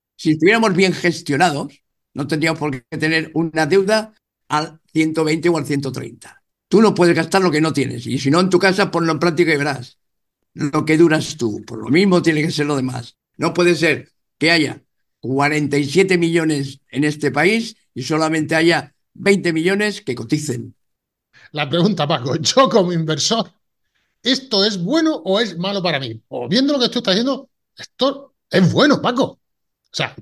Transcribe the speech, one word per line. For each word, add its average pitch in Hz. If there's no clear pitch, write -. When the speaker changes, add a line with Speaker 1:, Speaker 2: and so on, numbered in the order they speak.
Speaker 1:
Si 156
estuviéramos 196
bien 180
gestionados, 151
no 135
tendríamos 160
por 151
qué 131
tener 160
una 160
deuda 196
al 156
ciento 160
veinte 156
o 170
al 147
ciento 139
treinta. -
Tú 202
no 208
puedes 170
gastar 165
lo 180
que 151
no 156
tienes, 120
y 120
si 131
no, 170
en 185
tu 180
casa, 190
ponlo 165
en 156
práctica 165
y -
verás 139
lo 151
que 156
duras 160
tú. 107
Por 113
lo 110
mismo 180
tiene 156
que 151
ser 147
lo 147
demás. 127
No 156
puede 175
ser 151
que 156
haya 147
cuarenta 143
y 147
siete 180
millones 156
en 135
este 147
país 208
y 127
solamente 156
haya 160
veinte 180
millones 196
que 123
coticen. 117
Speaker 2:
La 147
pregunta, 170
Paco, 139
<laughs> 156
yo 254
como 180
inversor, 160
¿esto 262
es 202
bueno 311
o 196
es 202
malo 196
para 165
mí? 113
O 123
viendo 269
lo 277
que 233
tú 240
estás 214
haciendo, 254
esto -
es 165
bueno, 208
Paco. 233
O -
sea, 139